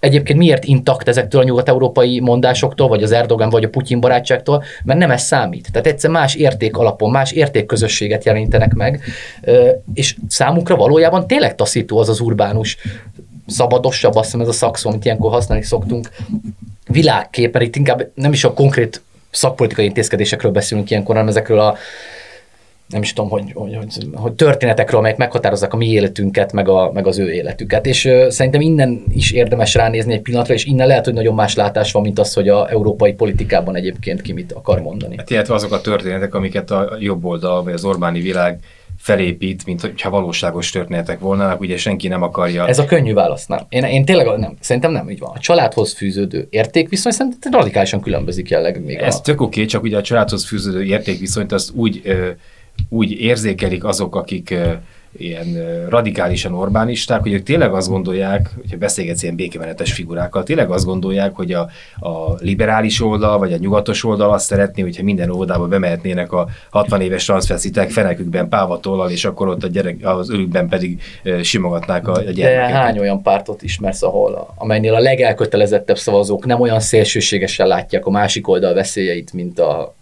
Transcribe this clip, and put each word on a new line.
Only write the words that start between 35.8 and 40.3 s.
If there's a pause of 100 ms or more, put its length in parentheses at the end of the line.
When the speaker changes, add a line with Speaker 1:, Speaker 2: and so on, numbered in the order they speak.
Speaker 2:
történetek,
amiket
a
jobb
oldal,
vagy
az
Orbáni
világ (400)
felépít,
mint
hogyha
valóságos